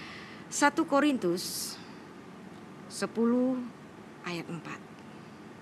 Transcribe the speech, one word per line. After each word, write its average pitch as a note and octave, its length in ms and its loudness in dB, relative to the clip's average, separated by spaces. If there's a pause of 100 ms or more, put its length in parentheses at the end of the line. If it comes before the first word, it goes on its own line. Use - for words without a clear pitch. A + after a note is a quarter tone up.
(500)
satu C#4+ 340 6
Korintus C4+ 960 4 (1120)
sepuluh B3 720 4 (640)
ayat E3+ 240 -2
empat. - 320 -6 (800)